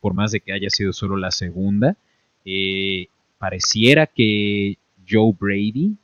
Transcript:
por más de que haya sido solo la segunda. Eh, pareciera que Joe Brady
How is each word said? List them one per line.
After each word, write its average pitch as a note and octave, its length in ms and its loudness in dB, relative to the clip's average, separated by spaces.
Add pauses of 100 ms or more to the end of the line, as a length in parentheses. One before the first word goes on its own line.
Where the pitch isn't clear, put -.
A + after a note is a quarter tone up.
por G2 140 -2
más G#2 180 -2
de G#2+ 80 -2
que F#2+ 140 -10
haya G2 160 -6
sido G2 240 -2
solo G2 240 -4
la F#2 120 -4
segunda. G2 680 -2 (480)
Eh, F#2+ 640 -2 (280)
pareciera A2+ 680 4
que G#2 720 0 (280)
Joe A2 320 4
Brady G#2+ 640 -2